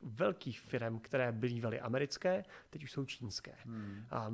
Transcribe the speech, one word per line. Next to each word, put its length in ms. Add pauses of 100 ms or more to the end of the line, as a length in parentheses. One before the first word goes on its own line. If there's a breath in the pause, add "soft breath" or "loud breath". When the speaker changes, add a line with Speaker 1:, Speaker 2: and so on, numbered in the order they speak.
Speaker 1:
velkých 580
firem, 380
které 340
bývaly 480
americké, 640 (260 loud breath)
teď 140
už 80
jsou 120
čínské. 500 (100)
Speaker 2:
Hmm. 460
Speaker 1:
A 240